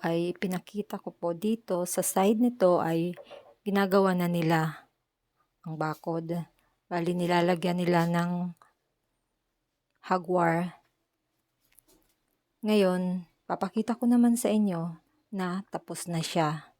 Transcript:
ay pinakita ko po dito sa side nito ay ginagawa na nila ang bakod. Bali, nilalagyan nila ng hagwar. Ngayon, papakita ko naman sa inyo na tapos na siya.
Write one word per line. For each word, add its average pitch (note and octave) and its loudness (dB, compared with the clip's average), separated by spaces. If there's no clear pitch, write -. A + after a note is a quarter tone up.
ay E3+ -2
pinakita F#3+ -6
ko - -12
po E3+ -6
dito G3 -4
sa F3+ -4
side G3 2
nito G3 4
ay E3 -2
ginagawa G3 4
na F3 0
nila E3 0
ang D#3+ -10
bakod. D#3+ -6
Bali, E3+ -4
nilalagyan F3 0
nila E3+ 2
ng F3 -2
hagwar. F3 0
Ngayon, F#3 2
papakita G#3+ -4
ko B3 -2
naman A#3+ 4
sa - -4
inyo F#3 0
na F#3 -4
tapos - -10
na E3 -2
siya. D#3 -2